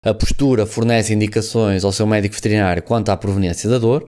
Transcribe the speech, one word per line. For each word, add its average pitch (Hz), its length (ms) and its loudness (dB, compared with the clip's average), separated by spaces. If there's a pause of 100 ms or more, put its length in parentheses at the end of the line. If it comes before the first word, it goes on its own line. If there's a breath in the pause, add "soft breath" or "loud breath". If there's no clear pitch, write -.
A 110 80 0
postura 120 520 2
fornece 113 480 0
indicações 104 720 0
ao 98 80 2
seu 107 120 0
médico 104 300 0
veterinário 98 480 0
quanto 113 260 -2
à 98 60 2
proveniência 98 540 -2
da 123 100 2
dor, 123 300 0